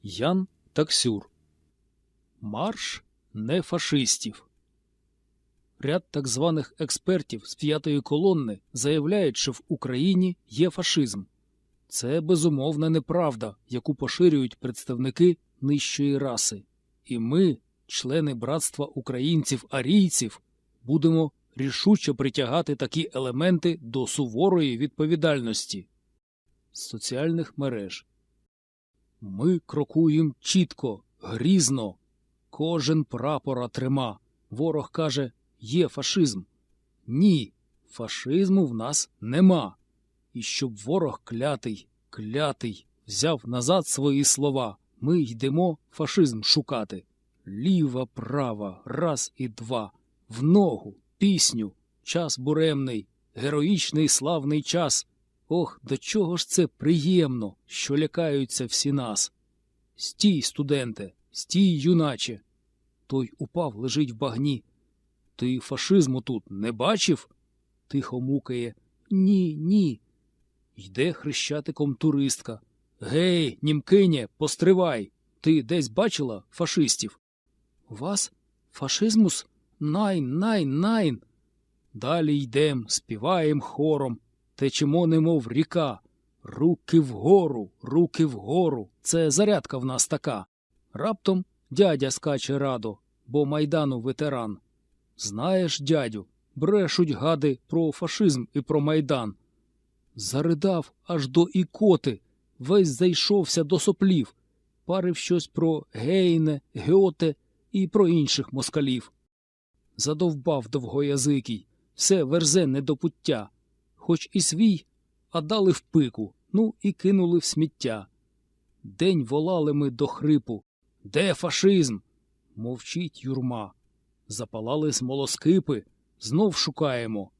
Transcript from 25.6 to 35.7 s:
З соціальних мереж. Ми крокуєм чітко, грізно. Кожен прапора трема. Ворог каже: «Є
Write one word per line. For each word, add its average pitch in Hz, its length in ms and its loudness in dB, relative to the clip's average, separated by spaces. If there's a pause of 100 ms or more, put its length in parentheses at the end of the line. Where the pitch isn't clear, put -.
З - 100 -18
соціальних 151 760 -4
мереж. 120 480 -6 (1160)
Ми 123 360 0
крокуєм 156 800 2
чітко, - 640 -2 (180)
грізно. 127 760 0 (540)
Кожен 156 540 -2
прапора 127 640 -4
трема. 131 520 -2 (300)
Ворог 151 420 -4
каже: 139 400 -4 (280)
«Є 139 280 0